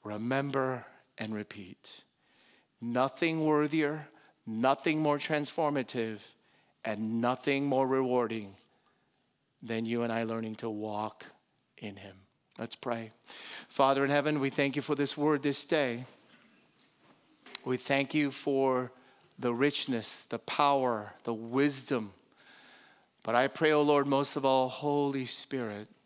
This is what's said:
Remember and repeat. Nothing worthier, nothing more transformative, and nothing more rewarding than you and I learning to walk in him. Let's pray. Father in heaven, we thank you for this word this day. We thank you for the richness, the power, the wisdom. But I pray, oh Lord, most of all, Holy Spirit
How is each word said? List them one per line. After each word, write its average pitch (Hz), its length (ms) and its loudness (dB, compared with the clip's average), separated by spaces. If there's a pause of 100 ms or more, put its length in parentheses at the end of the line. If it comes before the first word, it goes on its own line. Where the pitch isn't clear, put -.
Remember 131 840 -2 (300)
and 110 160 -6
repeat. - 680 -12 (800)
Nothing 139 640 0
worthier, 151 640 2 (380)
nothing 131 540 2
more 147 180 2
transformative, 139 1000 -2 (640)
and 110 380 -2
nothing 139 440 0
more 131 220 2
rewarding 120 680 0 (1040)
than 113 240 -4
you 117 160 -2
and 117 100 -2
I 117 120 0
learning 113 320 -4
to 113 140 -6
walk 107 580 -6 (500)
in 101 180 -12
him. 98 220 -18 (420)
Let's 117 160 -10
pray. 113 360 -6 (580)
Father 135 340 4
in 139 60 2
heaven, 147 320 2
we 135 80 2
thank 139 260 2
you 143 60 0
for 143 140 0
this 139 200 0
word 147 280 2
this 143 200 0
day. 131 400 0 (1600)
We 127 140 0
thank 139 360 0
you 147 180 2
for 131 600 2 (480)
the 123 140 0
richness, 127 680 0
the - 160 -6
power, 127 760 0 (100)
the 117 100 -4
wisdom. 123 760 0 (1120)
But 113 120 0
I 127 120 6
pray, 156 240 2
oh 151 100 6
Lord, 147 240 4
most 139 300 2
of 139 80 -2
all, 131 240 4
Holy 143 580 0
Spirit 110 640 -6 (180)